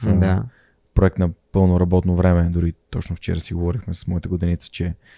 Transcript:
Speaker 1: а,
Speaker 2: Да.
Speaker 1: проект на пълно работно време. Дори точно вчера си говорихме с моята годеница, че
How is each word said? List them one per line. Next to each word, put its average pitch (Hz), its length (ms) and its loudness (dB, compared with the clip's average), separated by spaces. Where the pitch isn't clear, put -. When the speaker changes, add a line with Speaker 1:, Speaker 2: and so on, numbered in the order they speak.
Speaker 1:
а, 104 80 2
Speaker 2:
Да. 92 300 2
Speaker 1:
проект 95 240 4
на 90 100 2
пълно 92 280 4
работно 90 360 2
време. 87 280 4
Дори 85 300 0
точно - 260 -8
вчера 85 240 -6
си - 140 -10
говорихме 87 400 -4
с - 140 -10
моята 87 220 -4
годеница, 87 420 -2
че 90 220 -6